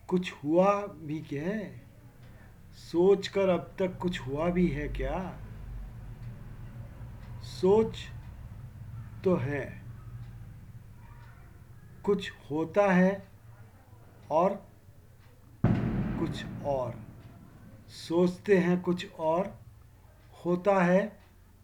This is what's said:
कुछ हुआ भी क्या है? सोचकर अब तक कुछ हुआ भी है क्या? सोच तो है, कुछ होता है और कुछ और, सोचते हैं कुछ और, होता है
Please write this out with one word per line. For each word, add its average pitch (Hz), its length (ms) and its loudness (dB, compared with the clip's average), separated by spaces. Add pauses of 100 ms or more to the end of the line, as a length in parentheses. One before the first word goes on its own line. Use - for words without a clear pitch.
कुछ 180 240 0
हुआ 175 380 4 (140)
भी 160 360 -8
क्या 143 220 -6
है? 180 400 -6 (960)
सोचकर 190 680 4
अब 170 300 0
तक 185 200 -2
कुछ 180 220 -2
हुआ 143 280 -2
भी 180 180 4
है 147 220 -2
क्या? 135 300 -4 (2250)
सोच - 600 2 (1160)
तो 185 140 4
है, 139 260 -2 (2500)
कुछ 196 280 0 (180)
होता 165 420 2
है 185 360 4 (1040)
और 175 220 4 (1080)
कुछ - 800 0 (220)
और, 127 280 -2 (960)
सोचते 180 680 2
हैं 180 240 4
कुछ 180 300 -2
और, 165 360 0 (1000)
होता 180 380 4
है 180 180 8 (640)